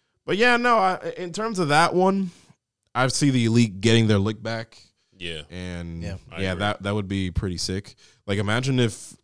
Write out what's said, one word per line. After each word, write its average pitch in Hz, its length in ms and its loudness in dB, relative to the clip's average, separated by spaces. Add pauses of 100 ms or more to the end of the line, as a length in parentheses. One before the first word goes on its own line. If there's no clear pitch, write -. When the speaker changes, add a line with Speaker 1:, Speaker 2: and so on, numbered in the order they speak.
(260)
Speaker 1:
but 175 120 -2
yeah, 240 200 4
no, 240 200 2
I, 185 400 0
in 175 160 -8
terms 214 260 -6
of 156 100 0
that 151 260 4
one, 190 340 2 (680)
I 131 120 2
see 139 240 2
the 123 140 2
Elite 110 360 2
getting 113 260 6
their 107 120 4
lick 107 240 -2
back. 113 340 -10 (400)
Speaker 2:
Yeah. 82 240 -8 (100)
Speaker 1:
And 87 500 -10
Speaker 3:
Yeah. 85 140 -8 (160)
Speaker 1:
yeah, 82 40 -18
Speaker 2:
I 95 60 -8 (120)
agree. 90 80 -6
Speaker 1:
that, 104 220 -2
that 101 120 -2
would 101 120 -4
be 95 220 -4
pretty 90 280 -4
sick. - 360 -8 (320)
Like, - 140 -2
imagine 127 400 0
if - 340 -2 (100)